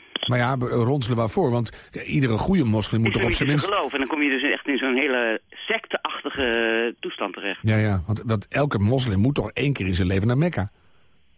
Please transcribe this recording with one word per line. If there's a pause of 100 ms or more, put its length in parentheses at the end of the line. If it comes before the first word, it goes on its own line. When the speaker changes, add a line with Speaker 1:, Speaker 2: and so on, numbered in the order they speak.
(280)
Speaker 1:
Maar
ja,
be-,
ronselen
waarvoor?
Want,
eh,
iedere
goede
moslim
moet
toch
op
zijn
Speaker 2:
Islamitische
Speaker 1:
minst
Speaker 2:
geloof.
En
dan
kom
je (120)
dus
echt
in
zo'n
hele (580)
secteachtige
toestand
terecht.
Speaker 1:
Ja,
ja,
want,
want
elke
moslim
moet
toch
één
keer
in
zijn
leven
naar
Mekka? (680)